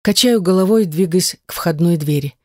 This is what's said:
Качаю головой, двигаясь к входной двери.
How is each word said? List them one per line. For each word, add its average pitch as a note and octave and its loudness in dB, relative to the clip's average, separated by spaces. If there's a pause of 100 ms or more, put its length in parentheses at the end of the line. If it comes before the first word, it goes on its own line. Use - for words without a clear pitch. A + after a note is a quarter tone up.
Качаю A3+ 2
головой, F#3+ 2
двигаясь F3 -2
к - -18
входной E3+ 0
двери. C#3+ -4 (100)